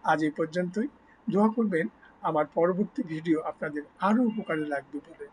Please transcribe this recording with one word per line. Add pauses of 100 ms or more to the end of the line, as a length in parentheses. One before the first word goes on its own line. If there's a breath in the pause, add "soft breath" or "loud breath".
আজ
এই
পর্যন্তই। (380 soft breath)
দোয়া
করবেন (380 loud breath)
আমার (120)
পরবর্তী (120)
ভিডিও
আপনাদের (160)
আরও
উপকারে
লাগবে (100)
বলে।